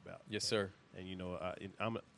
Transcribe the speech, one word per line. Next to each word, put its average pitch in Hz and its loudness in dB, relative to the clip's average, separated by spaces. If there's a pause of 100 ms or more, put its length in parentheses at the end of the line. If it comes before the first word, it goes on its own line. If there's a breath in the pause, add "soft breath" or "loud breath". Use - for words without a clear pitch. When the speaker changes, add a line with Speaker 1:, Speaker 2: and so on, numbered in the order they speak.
Speaker 1:
about. 90 -8
Speaker 2:
Yes, 104 2
Speaker 3:
Yeah. - 2
Speaker 2:
sir. 101 6 (260)
Speaker 1:
And, 92 -4
you 92 -4
know, 90 -2
I, 90 0 (100)
it, 95 -6
I'm, 113 2 (200)